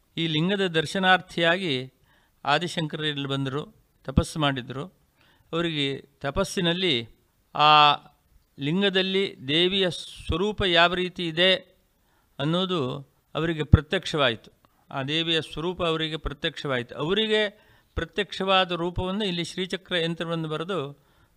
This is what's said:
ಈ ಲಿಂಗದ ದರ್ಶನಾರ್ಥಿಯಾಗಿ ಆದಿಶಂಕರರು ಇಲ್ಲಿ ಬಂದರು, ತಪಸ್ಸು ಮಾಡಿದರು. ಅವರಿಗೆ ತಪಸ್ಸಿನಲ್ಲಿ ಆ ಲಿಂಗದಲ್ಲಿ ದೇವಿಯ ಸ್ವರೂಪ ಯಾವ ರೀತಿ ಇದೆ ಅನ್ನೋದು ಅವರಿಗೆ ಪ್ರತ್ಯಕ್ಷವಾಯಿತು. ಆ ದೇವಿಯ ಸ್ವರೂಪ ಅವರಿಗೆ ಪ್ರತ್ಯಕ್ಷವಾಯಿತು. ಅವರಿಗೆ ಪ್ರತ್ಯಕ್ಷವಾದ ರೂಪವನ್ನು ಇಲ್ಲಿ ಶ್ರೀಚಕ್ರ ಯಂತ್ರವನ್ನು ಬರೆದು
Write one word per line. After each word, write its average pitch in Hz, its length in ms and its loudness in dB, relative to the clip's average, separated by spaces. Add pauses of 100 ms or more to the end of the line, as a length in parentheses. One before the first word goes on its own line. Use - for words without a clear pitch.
(180)
ಈ 165 100 -2
ಲಿಂಗದ 185 400 0
ದರ್ಶನಾರ್ಥಿಯಾಗಿ 170 1300 0 (520)
ಆದಿಶಂಕರರು 156 600 -2
ಇಲ್ಲಿ 143 220 -4
ಬಂದರು, 135 560 -6 (200)
ತಪಸ್ಸು 156 360 0
ಮಾಡಿದರು. 135 460 -2 (680)
ಅವರಿಗೆ 151 520 -2 (140)
ತಪಸ್ಸಿನಲ್ಲಿ 170 880 -2 (460)
ಆ 147 400 8 (640)
ಲಿಂಗದಲ್ಲಿ 190 760 0 (120)
ದೇವಿಯ 180 420 2
ಸ್ವರೂಪ - 720 -4
ಯಾವ 175 320 6
ರೀತಿ 180 340 -4
ಇದೆ 175 280 4 (840)
ಅನ್ನೋದು 160 600 -2 (360)
ಅವರಿಗೆ 156 280 -2
ಪ್ರತ್ಯಕ್ಷವಾಯಿತು. 147 880 2 (400)
ಆ 139 120 -6
ದೇವಿಯ 160 380 0
ಸ್ವರೂಪ 175 420 -6
ಅವರಿಗೆ 160 340 -2
ಪ್ರತ್ಯಕ್ಷವಾಯಿತು. 139 760 -6
ಅವರಿಗೆ 214 540 0 (460)
ಪ್ರತ್ಯಕ್ಷವಾದ 185 760 0
ರೂಪವನ್ನು 185 540 -4
ಇಲ್ಲಿ 175 180 -2
ಶ್ರೀಚಕ್ರ 180 540 -6
ಯಂತ್ರವನ್ನು 165 520 -2
ಬರೆದು 156 440 -6 (440)